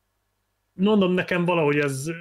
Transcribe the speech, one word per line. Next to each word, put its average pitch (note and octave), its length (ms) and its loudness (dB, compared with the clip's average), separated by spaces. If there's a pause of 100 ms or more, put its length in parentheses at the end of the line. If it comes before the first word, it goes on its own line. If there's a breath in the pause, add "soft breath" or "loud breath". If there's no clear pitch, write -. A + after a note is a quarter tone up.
(720)
Mondom, G3 400 2
nekem F3+ 320 -2
valahogy D#3+ 340 0
ez, C#3+ 320 -4 (100)